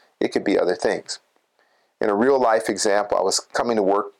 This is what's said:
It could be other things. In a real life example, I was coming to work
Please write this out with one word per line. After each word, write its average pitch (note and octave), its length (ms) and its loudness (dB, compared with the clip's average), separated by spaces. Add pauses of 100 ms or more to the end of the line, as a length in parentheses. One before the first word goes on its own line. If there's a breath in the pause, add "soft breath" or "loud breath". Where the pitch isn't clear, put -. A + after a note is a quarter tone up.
(220 soft breath)
It B2 100 -2
could G2+ 140 -4
be G2 120 2
other F2+ 180 0
things. - 440 -4 (800)
In G#2+ 100 0
a G2+ 60 2
real C3+ 240 4
life A2 300 2
example, G2+ 480 0
I F2+ 40 2
was F#2+ 200 0
coming A#2+ 340 -4
to G#2+ 80 2
work G2+ 360 0